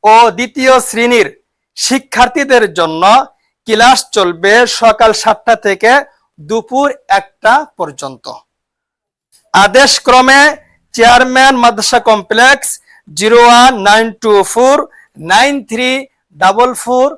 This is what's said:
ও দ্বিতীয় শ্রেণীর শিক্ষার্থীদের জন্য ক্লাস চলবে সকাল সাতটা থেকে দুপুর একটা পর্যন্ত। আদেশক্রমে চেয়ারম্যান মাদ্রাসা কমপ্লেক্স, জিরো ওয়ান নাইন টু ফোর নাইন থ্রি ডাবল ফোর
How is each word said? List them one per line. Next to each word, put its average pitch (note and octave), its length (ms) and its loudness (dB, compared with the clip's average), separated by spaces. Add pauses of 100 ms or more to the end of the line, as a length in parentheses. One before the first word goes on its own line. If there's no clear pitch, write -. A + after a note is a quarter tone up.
(120)
ও - 20 8 (240)
দ্বিতীয় C4 360 -2 (140)
শ্রেণীর A#3 400 -2 (480)
শিক্ষার্থীদের B3 880 -2 (140)
জন্য E3 240 -4 (640)
ক্লাস A#3 320 2 (180)
চলবে F3+ 360 -2 (280)
সকাল A3 300 2 (120)
সাতটা A3+ 320 -2 (120)
থেকে G#3 260 0 (460)
দুপুর A3+ 480 -4 (340)
একটা - 340 -4 (240)
পর্যন্ত। C3+ 480 -12 (1300)
আদেশক্রমে B3+ 840 2 (540)
চেয়ারম্যান B3+ 680 2
মাদ্রাসা A#3 460 0
কমপ্লেক্স, A3+ 600 0 (400)
জিরো G#3+ 380 0
ওয়ান A#3+ 260 4 (160)
নাইন A3 180 2 (160)
টু A3 100 0 (200)
ফোর C4 240 0 (560)
নাইন C4 220 2 (160)
থ্রি B3 200 -4 (460)
ডাবল G3+ 340 0 (120)
ফোর B3+ 240 0 (120)